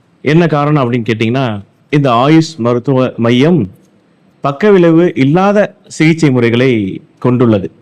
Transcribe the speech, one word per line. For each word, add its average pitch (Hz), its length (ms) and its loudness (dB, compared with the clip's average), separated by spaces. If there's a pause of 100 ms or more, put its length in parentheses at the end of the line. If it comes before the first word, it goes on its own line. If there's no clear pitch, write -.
(300)
என்ன 170 160 2
காரணம் 151 360 0
அப்படின்னு 120 260 -4
கேட்டிங்கன்னா, 117 360 -2 (520)
இந்த 139 120 0 (160)
ஆயுஷ் 160 260 2 (140)
மருத்துவ 123 420 0 (180)
மையம் 127 320 2 (880)
பக்கவிளைவு 170 600 2 (180)
இல்லாத 190 360 0 (380)
சிகிச்சை 160 380 2
முறைகளை 117 340 0 (560)
கொண்டுள்ளது. 120 440 0 (140)